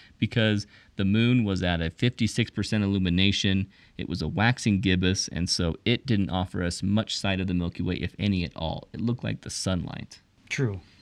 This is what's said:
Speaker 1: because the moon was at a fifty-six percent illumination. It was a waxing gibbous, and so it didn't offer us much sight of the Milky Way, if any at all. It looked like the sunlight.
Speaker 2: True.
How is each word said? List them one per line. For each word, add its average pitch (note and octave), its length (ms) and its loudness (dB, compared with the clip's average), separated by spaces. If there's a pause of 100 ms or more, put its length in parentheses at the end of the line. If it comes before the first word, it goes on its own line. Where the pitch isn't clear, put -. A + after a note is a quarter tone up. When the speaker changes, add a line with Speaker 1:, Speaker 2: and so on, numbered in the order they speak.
(200)
Speaker 1:
because A2 480 2 (280)
the G2+ 100 0
moon A#2 380 4
was F#2+ 200 0
at F2 180 2
a E2 80 -2
fifty-six A#2+ 640 0
percent G#2+ 320 0
illumination. F#2+ 840 2 (320)
It - 100 -8
was F2 140 -4
a D#2 60 -2
waxing G#2 520 2
gibbous, F#2 480 2
and F2 220 -4
so E2 260 0 (100)
it A#2 200 0
didn't G2 240 0
offer F#2 320 -2
us F2 220 -4
much G#2 340 0
sight F#2+ 240 -2
of F#2 60 -2
the F#2 80 0
Milky E2+ 260 -2
Way, F#2 140 -2
if - 240 -6
any G2 240 0
at D#2+ 120 -8
all. D#2+ 380 -6
It - 80 -8
looked A#2+ 220 -2
like A2+ 180 -6
the - 80 -14
sunlight. - 720 -6 (280)
Speaker 2:
True. G#2 320 -2 (200)